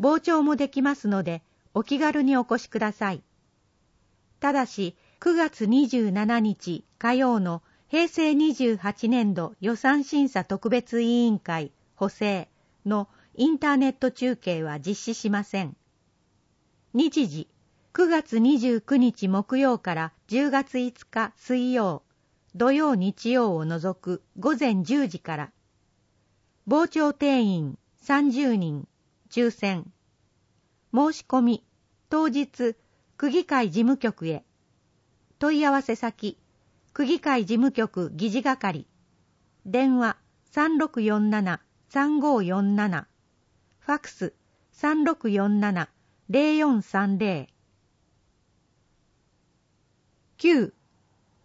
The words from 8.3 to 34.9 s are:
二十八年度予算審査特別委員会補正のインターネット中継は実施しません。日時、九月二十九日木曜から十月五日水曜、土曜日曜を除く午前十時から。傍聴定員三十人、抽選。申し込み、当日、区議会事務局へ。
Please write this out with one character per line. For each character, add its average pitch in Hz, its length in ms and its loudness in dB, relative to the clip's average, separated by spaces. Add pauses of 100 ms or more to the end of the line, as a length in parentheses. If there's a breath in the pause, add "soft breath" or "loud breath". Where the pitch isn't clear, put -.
二 302 200 4
十 226 240 0
八 208 320 -4
年 226 240 2
度 175 260 -6
予 220 160 -2
算 277 300 0
審 285 240 0
査 180 160 -4
特 196 240 -4
別 240 320 0
委 233 40 2
員 233 320 2
会 165 360 -8 (240)
補 185 100 -2
正 196 400 -4 (380)
の 202 240 -2 (240 soft breath)
イ 262 160 2
ン 302 100 0
タ 294 140 0
ー - 20 4
ネ 269 140 4
ッ - 20 -4
ト 262 180 -2
中 247 280 -2
継 165 260 -4
は 151 160 -8
実 190 280 -6
施 226 80 -4
し 214 140 -4
ま 202 140 -2
せ 196 200 -6
ん。 139 120 -10 (1160)
日 277 340 2
時、 156 220 -10 (420)
九 349 160 2
月 311 320 0
二 262 180 4
十 233 220 2
九 - 160 -2
日 240 320 2
木 202 320 -2
曜 262 200 2
か 175 160 -4
ら 160 180 -6 (140)
十 269 220 0
月 262 300 -2
五 247 280 -6
日 - 280 -4
水 254 380 -2
曜、 196 300 -2 (520)
土 240 160 2
曜 294 240 2
日 196 380 -2
曜 220 240 2
を 156 80 -4
除 170 340 -4
く - 240 -8 (160)
午 285 180 0
前 226 240 0
十 254 260 0
時 170 120 -10
か 165 160 -10
ら。 147 160 -10 (1160)
傍 311 200 2
聴 294 260 0
定 277 300 2
員 165 340 -2 (240)
三 277 300 2
十 247 240 0
人、 156 320 -4 (420)
抽 240 220 0
選。 190 340 -6 (1080)
申 294 220 2
し - 140 -14
込 262 140 2
み、 240 220 2 (460)
当 311 180 2
日、 240 480 -2 (420)
区 285 120 0
議 330 160 0
会 247 240 0
事 185 120 -2
務 262 160 2
局 214 300 -6
へ。 156 160 -6 (920)